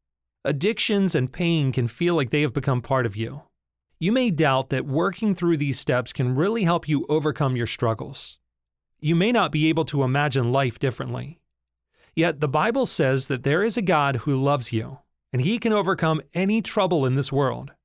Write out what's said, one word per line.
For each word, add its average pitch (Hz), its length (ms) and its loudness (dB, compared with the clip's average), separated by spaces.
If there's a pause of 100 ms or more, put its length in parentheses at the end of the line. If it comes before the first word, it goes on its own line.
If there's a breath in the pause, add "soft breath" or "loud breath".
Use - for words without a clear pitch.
(440)
Addictions 196 720 0
and 127 160 0
pain 165 400 0
can 117 160 0
feel 175 260 0
like 139 160 0
they 147 120 2
have 131 120 0
become 127 280 0
part 131 220 0
of 101 120 -4
you. 120 260 -8 (560)
You 170 140 0
may 247 180 2
doubt 135 400 2
that 135 160 -2
working 180 480 0
through 170 220 0
these 139 240 -2
steps 127 320 -2
can 127 240 -2
really 208 260 0
help 170 240 0
you 143 220 0
overcome 147 480 0
your 117 100 -2
struggles. - 720 -4 (640)
You 156 160 0
may 196 160 2
not 196 180 2
be 151 160 2
able 160 200 2
to 139 180 0
imagine 131 480 0
life 135 260 0
differently. 127 600 -6 (760 soft breath)
Yet 160 280 0
the 151 80 0
Bible 208 380 0
says 135 420 0
that 127 160 -4
there 151 180 2
is 220 140 0
a 240 60 0
God 147 340 2
who 139 180 -2
loves 135 380 0
you, 113 260 -4 (340)
and 127 100 0
he 208 180 0
can 226 120 0
overcome 165 480 0 (140)
any 196 260 2
trouble 180 460 0
in 127 80 2
this 139 160 0
world. 131 420 -2 (120)